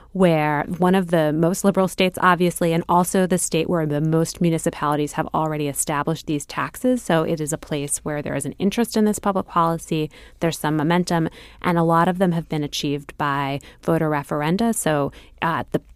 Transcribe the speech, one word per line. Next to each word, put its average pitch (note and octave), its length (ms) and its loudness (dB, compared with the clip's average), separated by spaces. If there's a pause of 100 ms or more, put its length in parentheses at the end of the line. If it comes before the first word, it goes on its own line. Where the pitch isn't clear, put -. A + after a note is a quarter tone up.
(120)
where D#3 540 2 (140)
one F3+ 160 4
of F3+ 160 0
the D#3 200 4
most E3 320 0
liberal F#3+ 240 2
states, F#3 340 -2
obviously, F3 520 2
and E3+ 160 0
also F3+ 360 2
the F3+ 120 2
state - 320 -2
where E3 160 0
the D3 160 -2
most D#3+ 400 0
municipalities D#3 720 0
have - 200 -4
already D3+ 360 -2
established D3 580 -2
these D3 180 -2
taxes. A#3+ 560 -2
So D#3+ 220 2
it E3 160 -2
is D3+ 140 -4
a D3+ 40 -2
place C#3+ 420 -6
where D3 220 -6
there D3 140 -6
is C#3+ 100 -4
an C#3 140 -6
interest G3+ 380 0
in G#3+ 80 4
this G#3 140 0
public G3 280 -2
policy. E3 640 0 (300)
There's E3 180 0
some D3+ 160 -2
momentum, E3+ 540 0 (320)
and F3 160 0
a E3+ 60 4
lot E3 260 4
of F3+ 80 0
them F#3 160 2
have E3 160 -4
been D3+ 160 -2
achieved C#3+ 520 -6
by C#3 440 -2 (200)
voter E3 280 0
referenda. D#3+ 640 0
So, C#3+ 380 0 (280)
uh, E3 300 -2
the - 100 -2 (140)